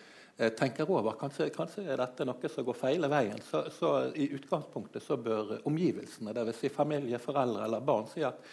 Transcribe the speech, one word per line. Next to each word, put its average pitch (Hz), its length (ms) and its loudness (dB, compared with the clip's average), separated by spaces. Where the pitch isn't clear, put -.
eh, 113 140 4
tenker 139 360 0
over, 113 300 2
kanskje, 147 340 -2
kanskje 175 340 -6
er 135 120 0
dette 127 280 -2
noe 127 240 -2
som 139 140 -4
går 120 120 0
feile 143 340 2
veien, 117 320 2
så, - 280 -2
så 165 200 0
i 139 140 2
utgangspunktet 139 760 -6
så 147 140 0
bør 110 480 0
omgivelsene, 139 680 0
det 117 120 0
vil 113 80 0
si 139 160 -2
familie, 143 500 0
foreldre 123 460 0
eller 110 160 0
barn, 120 260 2
si - 160 -6
at 127 140 0